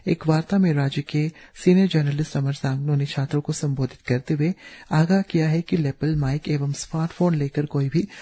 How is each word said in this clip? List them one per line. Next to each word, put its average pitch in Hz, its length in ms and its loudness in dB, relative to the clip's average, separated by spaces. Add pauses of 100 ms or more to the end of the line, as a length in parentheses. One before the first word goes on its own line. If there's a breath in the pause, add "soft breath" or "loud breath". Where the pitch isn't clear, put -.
एक 160 200 -2
वार्ता 160 300 2
में 180 160 4
राज्य 143 280 0
के 151 300 -2 (320 loud breath)
senior 185 240 6
journalist 147 500 0
अमर 139 160 0
सांगनो 139 420 -2
ने 139 100 0
छात्रों 143 360 -2
को 156 120 -4
संबोधित 139 540 -4
करते 127 260 -2
हुए 156 200 0 (380 loud breath)
आगाह 165 300 4
किया 160 280 0
है 160 120 0
कि 180 160 -2
Lepel 147 380 -2
mic 143 340 -2
एवं 143 220 -2
smartphone 165 640 -2
लेकर 147 300 -2
कोई 139 240 -2
भी 175 180 0 (140 loud breath)